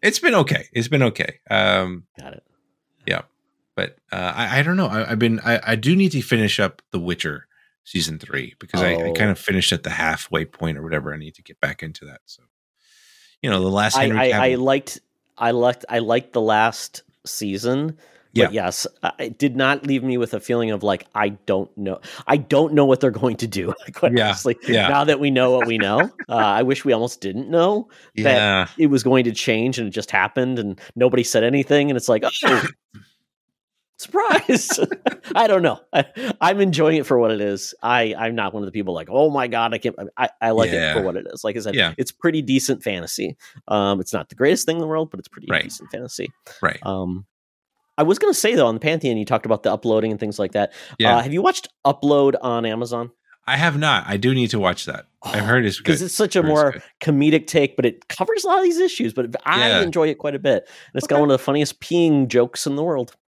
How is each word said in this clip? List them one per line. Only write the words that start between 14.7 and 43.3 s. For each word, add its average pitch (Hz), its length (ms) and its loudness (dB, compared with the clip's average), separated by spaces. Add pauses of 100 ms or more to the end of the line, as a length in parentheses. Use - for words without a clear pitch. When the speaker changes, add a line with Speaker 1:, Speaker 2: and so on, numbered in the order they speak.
Speaker 2:
I 117 140 0
liked, 120 400 0
I 120 80 0
liked 117 340 0
the 120 80 0
last 110 640 0 (240)
season. 123 720 -4 (360)
But 113 180 4
Speaker 1:
Yeah. 104 120 -4
Speaker 2:
yes, - 220 -4 (160)
I, - 160 -4
it 117 200 -10
did 135 180 0
not 139 300 0
leave 135 180 0
me 127 140 0
with 117 160 -2
a 104 60 -4
feeling 120 300 0
of, 101 120 -4
like, 98 320 0
I 107 160 0
don't 98 480 -4
know. 95 220 -6 (260)
I 139 100 4
don't 147 380 2
know 147 100 6
what 131 160 4
they're 135 100 2
going 113 280 -2
to 117 80 -4
do, 101 260 -4 (120)
<laughs> - 100 -18
quite 139 200 2
Speaker 1:
Yeah. 113 120 4
Speaker 2:
honestly. 104 320 -2 (100)
Speaker 1:
Yeah. 110 200 2
Speaker 2:
Now 143 160 2
that 147 160 2
we 143 100 0
know 127 220 4
what 123 140 2
we 117 120 -2
know, 104 220 2
Speaker 1:
<laughs> - 280 -4
Speaker 2:
uh, 120 60 -4
I 107 280 2
wish 131 220 -2
we 139 80 2
almost 117 300 -2
didn't 98 260 -8
know 180 400 2 (260)
Speaker 1:
Yeah. 107 100 -2
Speaker 2:
that 104 520 4
it 156 120 4
was 135 140 2
going 127 220 4
to 117 80 0
change 117 460 -2
and 113 100 -6
it 95 40 -10
just - 180 -8
happened 123 480 0
and 101 200 -6 (160)
nobody 123 300 0
said 113 200 2
anything. 143 460 2
And 131 60 0
it's 120 140 -4
like, 110 140 2 (200)
"Oh, 131 220 2 (260)
Speaker 1:
<laughs> - 1040 -20
Speaker 2:
surprise." - 840 0 (260)
<laughs> - 280 -6
I 226 120 4
don't 190 160 4
know. 151 180 0 (140)
I, - 100 2 (340)
I'm 196 220 2
enjoying 160 380 2
it 135 80 -2
for 131 120 2
what 113 120 4
it 107 100 -2
is. 101 420 -4
I, 117 360 0
I'm 113 160 -4
not 98 180 -4
one 107 100 -8
of 101 40 -6
the 92 60 -12
people 95 200 -4
like, 80 180 -8
"Oh 147 200 4
my 135 180 -2
God, 117 240 -2
I 120 60 -6
can't." 120 180 -4 (220)
I, 127 100 0 (140)
I 117 80 0
like 113 180 2
it 80 240 -2
for 113 60 0
Speaker 1:
Yeah. - 20 0
Speaker 2:
what 92 160 -4
it - 160 -8
is. - 100 -16
Like 107 140 -6
I 113 40 -8
said, 101 140 -6
Speaker 1:
Yeah. 87 220 0
Speaker 2:
it's - 160 -6
pretty 160 300 0
decent 131 400 0
fantasy. 90 560 -8 (300)